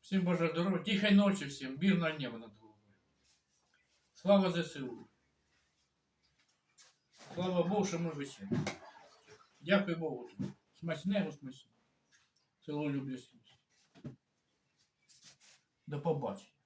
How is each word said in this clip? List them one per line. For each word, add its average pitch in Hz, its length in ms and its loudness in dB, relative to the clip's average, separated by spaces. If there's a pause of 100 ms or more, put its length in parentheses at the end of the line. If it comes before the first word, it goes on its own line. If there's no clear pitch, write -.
Всем 190 220 0
Божьего 165 260 2
здоровья, 170 340 0
тихой 202 280 2
ночи 196 360 6
всем, 135 320 -8
мирного 170 380 2
неба 117 220 -6
над 110 180 -18
головой. - 380 -20 (1160)
Слава 190 360 6
З 165 140 0
С - 180 -8
У. 113 260 -10 (2250)
Слава 180 300 2
Богу, 190 220 2
що 170 140 -2
ми 170 100 -2
висимо. 139 560 -4 (920)
Дякую 175 380 2
Богу. - 320 -6 (440)
Смачного, 165 580 -2
смачного. - 460 -16 (840)
Цілую, 147 280 -6
люблю 135 260 -4
всіх. - 260 -20 (2500)
До 143 140 -8
побачення. 123 640 -4